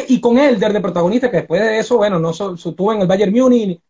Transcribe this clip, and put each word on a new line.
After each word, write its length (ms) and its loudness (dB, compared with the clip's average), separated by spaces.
Y 120 2
con 200 2
Elder 340 2
de 80 0
protagonista, 480 0
que 80 -2
después 240 -2
de 160 0
eso, 200 0
bueno, 200 0
no 160 -2
so-, 240 -8
so-, 140 -10
estuvo 220 -2
en 80 -2
el 60 0
Bayern 240 2
Múnich 380 4
y 200 -8